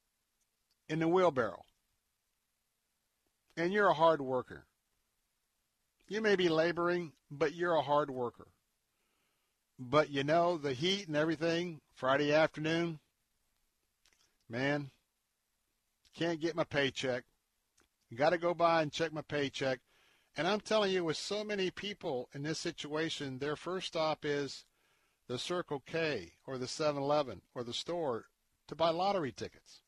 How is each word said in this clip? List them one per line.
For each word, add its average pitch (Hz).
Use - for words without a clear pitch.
in 156
the 165
wheelbarrow, 147
and 170
you're 208
a 160
hard 156
worker. 127
You 208
may 208
be 180
laboring, 170
but 147
you're 170
a 151
hard 147
worker. 123
But 143
you 139
know, 170
the 143
heat 190
and 151
everything, 165
Friday 143
afternoon, 160
man, 139
can't 165
get 165
my 160
paycheck. 131
Gotta 156
go 175
by 165
and 147
check 160
my 156
paycheck. 135
And 156
I'm 208
telling 208
you, 185
with 156
so 214
many 196
people 160
in 143
this 151
situation, 151
their 143
first 180
stop 156
is 143
the 127
Circle 165
K 160
or 135
the 123
seven 147
eleven 139
or 123
the 117
store 127
to 147
buy 165
lottery 175
tickets. -